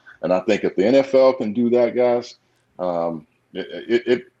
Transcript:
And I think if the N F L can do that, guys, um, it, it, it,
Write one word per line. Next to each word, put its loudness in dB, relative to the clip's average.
And 0
I 0
think -2
if -4
the 2
N 4
F 2
L 6
can -6
do 0
that, 2
guys, -2
um, -6
it, -10
it, 0
it, 0